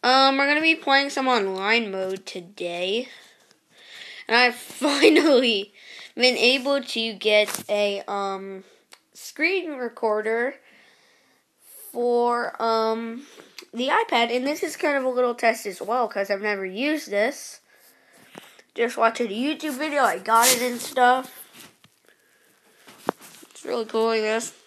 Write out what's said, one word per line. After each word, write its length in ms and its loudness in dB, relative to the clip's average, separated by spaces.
Um, 360 6
we're 100 2
gonna 140 2
be 120 4
playing 380 2
some 160 -2
online 640 0
mode 340 -6
today. 840 -6
And 100 2
I 140 4
<laughs> 0 -
finally 1200 2
been 240 2
able 460 2
to 300 -6
get 540 0
a, 400 -2
um, 560 -8
screen 600 -4
recorder 840 -4
for, 720 0
um, 600 -2
the 140 -4
iPad. 420 2
And 160 -2
this 160 -2
is 160 -6
kind 180 0
of 80 0
a 60 0
little 240 0
test 320 0
as 160 -8
well, 260 0
'cause 220 -4
I've 140 -2
never 200 -2
used 460 -4
this. 500 -2
Just 220 -2
watching 340 2
a 20 -6
YouTube 460 -4
video, 240 0
I 160 2
got 280 4
it 140 2
and 180 -4
stuff. 540 2
It's 160 -20
really 200 -4
cool, 240 -2
I 120 -2
guess 320 -4